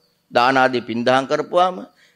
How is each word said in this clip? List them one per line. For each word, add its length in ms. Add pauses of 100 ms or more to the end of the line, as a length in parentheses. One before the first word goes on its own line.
(320)
දාන 260
ආදී 240
පින් 240
දහම් 200
කරපුවාම, 600 (300)